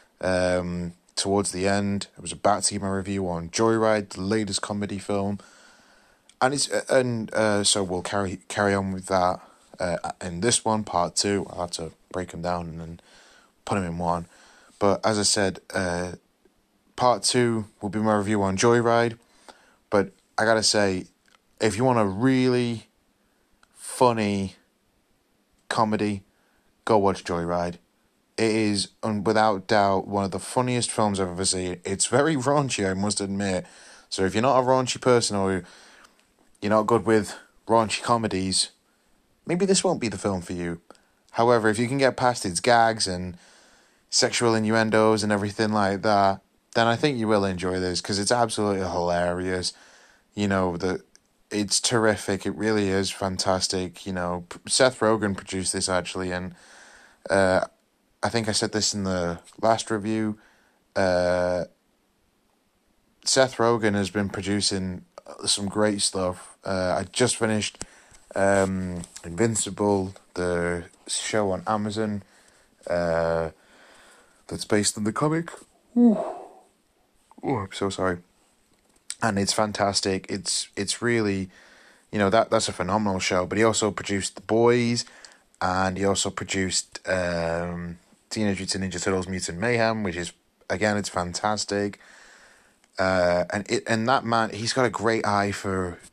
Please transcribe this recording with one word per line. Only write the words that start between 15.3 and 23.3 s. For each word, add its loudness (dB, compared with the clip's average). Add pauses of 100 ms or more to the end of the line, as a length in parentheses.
uh, -2 (840)
part 2
two 2 (140)
will -6
be -2
my 4
review 2
on 2
Joyride. 4 (720)
But 2 (260)
I 0
gotta 4
say, 2 (540)
if 2
you 2
want 4
a 4
really 0 (840)